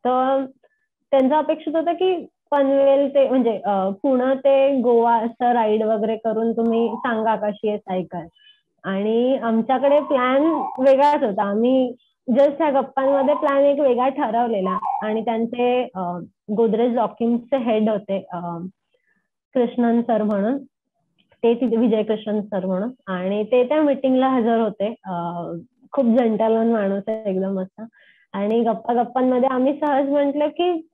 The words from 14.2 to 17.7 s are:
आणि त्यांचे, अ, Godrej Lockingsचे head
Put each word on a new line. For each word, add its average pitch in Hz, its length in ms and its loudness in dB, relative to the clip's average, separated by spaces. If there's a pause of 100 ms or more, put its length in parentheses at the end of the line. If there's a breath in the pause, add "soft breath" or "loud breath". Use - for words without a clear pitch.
आणि 214 240 -4
त्यांचे, 240 680 -2
अ, 190 40 -8 (520)
Godrej 226 420 0
Lockingsचे 233 640 -2
head 220 320 0